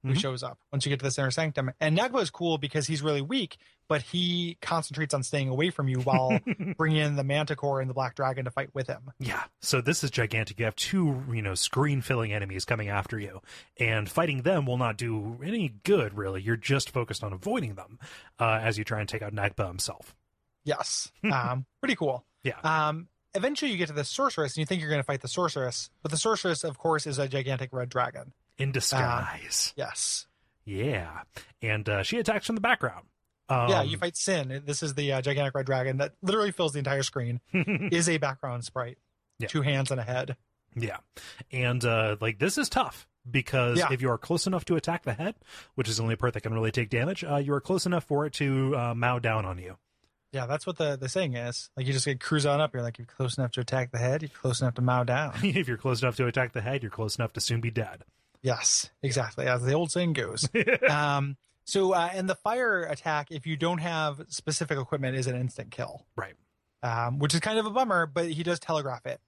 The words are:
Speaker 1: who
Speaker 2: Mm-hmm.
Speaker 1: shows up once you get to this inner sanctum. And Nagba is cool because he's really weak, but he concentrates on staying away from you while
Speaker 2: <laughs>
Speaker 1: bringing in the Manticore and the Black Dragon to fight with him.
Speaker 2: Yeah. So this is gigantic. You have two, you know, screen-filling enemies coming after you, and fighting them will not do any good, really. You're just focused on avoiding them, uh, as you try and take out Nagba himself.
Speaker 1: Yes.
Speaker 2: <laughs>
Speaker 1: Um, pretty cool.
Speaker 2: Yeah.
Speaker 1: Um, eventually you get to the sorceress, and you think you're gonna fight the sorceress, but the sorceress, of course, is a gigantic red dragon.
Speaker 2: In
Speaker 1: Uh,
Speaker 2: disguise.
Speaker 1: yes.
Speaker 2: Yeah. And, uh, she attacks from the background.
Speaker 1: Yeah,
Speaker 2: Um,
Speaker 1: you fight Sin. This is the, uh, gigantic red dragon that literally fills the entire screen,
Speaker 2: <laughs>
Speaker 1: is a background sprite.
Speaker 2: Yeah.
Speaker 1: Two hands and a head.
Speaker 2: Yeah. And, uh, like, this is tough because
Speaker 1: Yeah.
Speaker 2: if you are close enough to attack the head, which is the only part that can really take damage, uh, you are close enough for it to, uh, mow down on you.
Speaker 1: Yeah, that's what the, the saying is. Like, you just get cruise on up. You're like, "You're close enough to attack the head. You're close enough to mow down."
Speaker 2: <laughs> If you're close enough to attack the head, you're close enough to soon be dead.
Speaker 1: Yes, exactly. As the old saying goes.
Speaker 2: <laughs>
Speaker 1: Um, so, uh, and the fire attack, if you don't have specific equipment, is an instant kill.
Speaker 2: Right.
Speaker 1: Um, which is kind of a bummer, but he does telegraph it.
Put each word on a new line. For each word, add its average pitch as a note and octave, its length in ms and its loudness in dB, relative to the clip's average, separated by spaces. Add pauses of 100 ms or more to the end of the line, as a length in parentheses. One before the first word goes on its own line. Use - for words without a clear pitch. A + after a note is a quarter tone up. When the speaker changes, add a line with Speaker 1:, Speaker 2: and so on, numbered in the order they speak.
Speaker 1:
who C3 60 -2
Speaker 2:
Mm-hmm. C3+ 80 4
Speaker 1:
shows C3 240 -2
up B2 160 -8 (140)
once C3+ 120 0
you C#3+ 60 0
get C#3 80 2
to C3+ 80 -6
this C3+ 140 0
inner C3+ 100 2
sanctum. C#3+ 500 0
And D#3 160 4
Nagba A#3+ 280 2
is D3+ 80 -2
cool E3 260 0
because C#3+ 300 -2
he's D3+ 160 -2
really D3 180 2
weak, F#3+ 360 -4 (300)
but D3+ 140 2
he F3 580 -2
concentrates D#3 540 -2
on C#3 80 0
staying C#3 280 0
away D3 200 0
from C#3+ 180 -2
you B2+ 120 0
while C3 400 4 (180)
Speaker 2:
<laughs> F3+ 200 -6
Speaker 1:
bringing D#3 200 4
in D3 200 2
the C#3 60 0
Manticore C#3 580 0
and C3 80 -2
the B2+ 40 -6
Black B2+ 220 -2
Dragon C3 300 -2
to B2 60 -4
fight C#3 220 -6
with C3+ 140 -4
him. C3 320 -10
Speaker 2:
Yeah. B2+ 240 -4 (160)
So - 200 2
this C#3+ 240 0
is C3+ 60 0
gigantic. A2 480 -2
You A#2 80 -2
have G#2+ 100 -2
two, D3+ 560 0
you A2+ 120 -2
know, F#2+ 100 -2
screen-filling B2+ 800 2
enemies F#2+ 320 -4
coming G#2+ 240 -2
after G2+ 300 -2
you, F#2+ 220 -10 (380)
and A2 300 2
fighting D3+ 320 0
them D#3+ 240 2
will B2 140 0
not A2+ 180 0
do A2+ 460 -4
any F3 400 -2
good, B2+ 340 4
really. F#2+ 240 -2
You're A2+ 160 2
just C#3 320 0
focused A#2 340 -4
on G2+ 80 -6
avoiding B2 440 -2
them, F#2 240 -16 (400)
uh, A2 200 4
as A2 200 0
you G#2+ 40 -4
try G#2+ 180 -2
and G#2+ 80 -4
take G#2+ 120 -4
out G#2 140 -8
Nagba G2+ 320 0
himself. - 480 -8 (480)
Speaker 1:
Yes. - 540 -4
Speaker 2:
<laughs> G#3+ 140 0
Speaker 1:
Um, B2+ 360 0 (120)
pretty C4+ 160 2
cool. C3 300 -2 (160)
Speaker 2:
Yeah. B2+ 220 -4
Speaker 1:
Um, D#3 440 2 (280)
eventually C#4 340 0
you G3 80 0
get F3 120 2
to D3 40 -10
the D3 100 0
sorceress, E3 520 0
and D#3 60 -2
you D3+ 40 2
think F3+ 160 -2
you're D3+ 80 -4
gonna D3 140 2
fight C#3 180 -2
the C3 60 -10
sorceress, D3 640 -2 (100)
but D#3 80 -4
the D3+ 80 -2
sorceress, F#3 460 2
of D3+ 160 -6
course, D#3 260 2
is C#3 140 -2
a C#3 80 0
gigantic C3 440 -2
red B2+ 180 -4
dragon. B2+ 440 -2 (240)
Speaker 2:
In C#3 120 0
Speaker 1:
Uh, B2+ 40 -4
Speaker 2:
disguise. - 1000 0
Speaker 1:
yes. - 520 -4 (380)
Speaker 2:
Yeah. G2 560 -4 (400)
And, G#2+ 280 0
uh, G2 140 2
she A3+ 140 0
attacks G#3+ 280 0
from A3+ 100 -2
the G3+ 60 -2
background. - 460 0 (420)
Speaker 1:
Yeah, A#2+ 320 4
Speaker 2:
Um, C#3 60 0
Speaker 1:
you D#3 100 -4
fight F3 180 -2
Sin. C#3+ 500 0
This C#3+ 180 -2
is C#3+ 100 -2
the, C#3+ 200 2
uh, C3 80 2
gigantic C#3 340 0
red C3+ 100 0
dragon C3 320 2
that C#3 240 0
literally G3+ 300 2
fills D#3 220 0
the D3 60 -2
entire C#3 240 0
screen, A#2+ 420 -2
Speaker 2:
<laughs> - 80 -8
Speaker 1:
is E3+ 540 2
a E3 100 4
background C3 460 -2
sprite. B2+ 340 -6 (420)
Speaker 2:
Yeah. A2+ 80 -4
Speaker 1:
Two D#3 140 0
hands C3+ 300 2
and B2+ 80 0
a A2+ 40 -4
head. B2+ 340 -4 (380)
Speaker 2:
Yeah. A#2 220 -4 (540)
And, B2 320 0
uh, A2 380 4
like, A2+ 180 0
this F#3 180 2
is D4 120 0
tough - 380 -2 (220)
because B2 500 2
Speaker 1:
Yeah. D#3 120 4
Speaker 2:
if B2+ 100 0
you C3 80 2
are A#2 80 2
close - 300 0
enough F#3 180 0
to E3+ 100 2
attack E3 280 -2
the A#2 100 -2
head, E3+ 220 -4 (400)
which A#2 140 0
is A2 80 0
the A2+ 60 0
only A2+ 120 2
part B2 200 0
that G#2 60 -4
can A2+ 120 -2
really A2+ 180 2
take A2+ 180 0
damage, D3+ 340 0
uh, C#3+ 140 0
you C#3+ 160 0
are C#3 80 0
close F#3 240 0
enough F3 200 2
for D3 200 0
it C#3+ 80 -6
to, C3+ 440 2
uh, A#2+ 160 0
mow A#2+ 260 2
down A2 260 2
on F#2 120 -4
you. F2+ 200 -12 (540)
Speaker 1:
Yeah, C3 140 -4
that's C#3+ 200 -4
what F3+ 120 -4
the, D3 180 2
the C3 140 -4
saying D#3 260 0
is. A#2+ 400 -6
Like, C3 120 -2
you C#3 60 0
just C3 120 0
get C3+ 160 0
cruise D3 240 2
on C#3+ 160 4
up. D3+ 120 2
You're B2 100 -2
like, A#2 140 -6
"You're A#2+ 80 -12
close - 320 -4
enough B2+ 140 0
to - 80 -2
attack B2 320 0
the A#2 60 -4
head. B2+ 240 2
You're D3 80 -8
close - 320 0
enough B2+ 140 2
to B2 60 -2
mow B2 220 4
down." C3 340 0
Speaker 2:
<laughs> - 60 0
If G3 240 2
you're A#2+ 100 -2
close B2 240 0
enough B2 160 2
to B2+ 100 2
attack B2 260 0
the A#2 80 -4
head, B2+ 220 -2
you're G#2+ 80 -6
close A2 280 -4
enough A2+ 140 -2
to G#2+ 80 -4
soon A#2 180 0
be A#2 100 -2
dead. - 360 -4 (360)
Speaker 1:
Yes, - 480 2 (140)
exactly. C3 420 0
As B2 160 4
the C3 120 4
old D#3+ 180 2
saying F3 220 2
goes. - 400 -2
Speaker 2:
<laughs> A#3+ 360 4
Speaker 1:
Um, C#3+ 460 2 (300)
so, F#3+ 280 4
uh, F3 200 4
and F#3+ 160 0
the F3+ 60 2
fire G#3+ 480 0
attack, D3+ 460 -2
if D3+ 160 -10
you D#3+ 120 0
don't E3+ 220 2
have D#3 500 -2
specific D3+ 500 -2
equipment, C3 380 -2
is B2+ 100 0
an B2+ 80 -2
instant B2 340 -4
kill. - 360 -8 (100)
Speaker 2:
Right. F#2+ 180 -8 (480)
Speaker 1:
Um, A#2+ 380 0
which C#3+ 160 2
is E3 60 2
kind A3 180 2
of G#3+ 60 0
a G#3+ 40 -2
bummer, G3+ 380 2
but E3+ 240 -2
he D#3 100 -4
does E3+ 180 0
telegraph C#3 460 -2
it. B2+ 220 -6